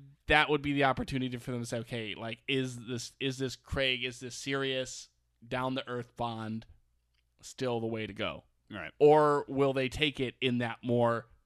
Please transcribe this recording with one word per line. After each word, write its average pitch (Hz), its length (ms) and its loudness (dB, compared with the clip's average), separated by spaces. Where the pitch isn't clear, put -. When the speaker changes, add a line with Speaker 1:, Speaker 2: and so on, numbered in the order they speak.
Speaker 1:
that 151 200 6
would 147 140 2
be 143 100 0
the 139 120 4
opportunity 131 520 0
for 120 160 -10
them 120 80 -4
to 117 60 -6
say, 120 120 -6
"Okay, 110 360 -8
like, 113 240 -10
is 131 280 0
this, 117 340 -8
is 131 180 -2
this 131 180 -4
Craig, 131 480 -2
is 123 160 -8
this 123 160 -10
serious, 135 720 -4
down-to-earth 127 680 -4
Bond 113 480 -6
still 120 380 -4
the 113 60 -2
way 110 200 -4
to 101 60 -10
go?" 98 320 -6
Speaker 2:
Right. 92 280 -10
Speaker 1:
Or 147 480 8
will 135 280 2
they 131 140 0
take 143 320 0
it 120 200 -4
in 123 180 2
that 117 240 -2
more 117 440 2